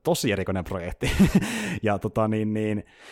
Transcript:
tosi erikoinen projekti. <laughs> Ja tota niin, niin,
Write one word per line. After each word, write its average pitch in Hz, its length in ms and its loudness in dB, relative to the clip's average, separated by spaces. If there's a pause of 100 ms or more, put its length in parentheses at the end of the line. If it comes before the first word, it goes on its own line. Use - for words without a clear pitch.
tosi 156 280 0
erikoinen 95 320 -2
projekti. - 480 -4 (380)
<laughs> 214 340 -6
Ja 104 160 2
tota 110 280 0
niin, 107 260 0
niin, 107 300 -2 (280)